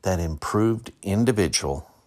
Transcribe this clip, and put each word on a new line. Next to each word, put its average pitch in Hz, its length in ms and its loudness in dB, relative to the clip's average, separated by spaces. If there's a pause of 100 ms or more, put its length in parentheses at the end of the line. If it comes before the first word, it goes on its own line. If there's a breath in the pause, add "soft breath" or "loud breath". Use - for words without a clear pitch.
that 92 180 0
improved 104 720 0 (100)
individual 98 880 0 (160)